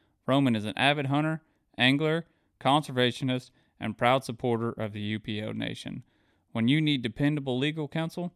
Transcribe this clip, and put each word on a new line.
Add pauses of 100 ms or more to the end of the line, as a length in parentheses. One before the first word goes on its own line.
(240)
Roman
is
an
avid
hunter, (340)
angler, (340)
conservationist, (280)
and
proud
supporter
of
the
U
P
O
Nation. (480)
When
you
need
dependable
legal
counsel